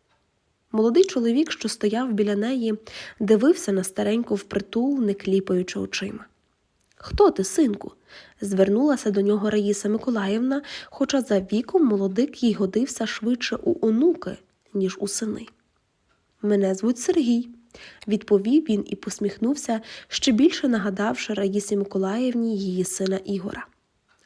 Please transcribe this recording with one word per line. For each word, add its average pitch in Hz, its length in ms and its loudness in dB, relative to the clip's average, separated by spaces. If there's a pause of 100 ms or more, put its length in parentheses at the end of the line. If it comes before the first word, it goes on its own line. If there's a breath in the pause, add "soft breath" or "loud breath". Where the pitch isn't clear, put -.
(720)
Молодий 233 320 4
чоловік, 254 480 0
що - 180 -6
стояв 226 440 -2
біля 208 220 2
неї, 226 400 0 (440 loud breath)
дивився 220 520 4
на 190 120 0
стареньку 208 520 -2
впритул, 240 640 -2
не 208 140 0
кліпаючи 190 680 -2
очима. 196 460 -8 (680)
«Хто - 360 4
ти, 190 120 -2
синку?» — - 480 0 (500 loud breath)
звернулася 202 720 2
до 196 100 2
нього 208 280 2
Раїса 208 400 0
Миколаївна, 226 720 -2 (240 loud breath)
хоча 269 360 -2
за 208 180 2
віком 240 460 0
молодик 202 580 0
їй 220 100 4
годився 214 520 -2
швидше 233 500 -4
у - 320 0
онуки, 233 500 2 (360)
ніж 190 260 -2
у 202 80 -4
сини. 220 380 -6 (960)
«Мене 202 340 2
звуть 240 240 0
Сергій», — 240 500 2 (580 loud breath)
відповів 208 560 2
він 208 240 0
і 196 80 -6
посміхнувся, 220 880 -4 (260 loud breath)
ще - 240 -2
більше 277 360 4
нагадавши 208 680 -2
Раїсі 202 440 -2
Миколаївні 220 800 -2
її 185 260 -2
сина 190 340 -2
Ігора. 190 500 -6 (580)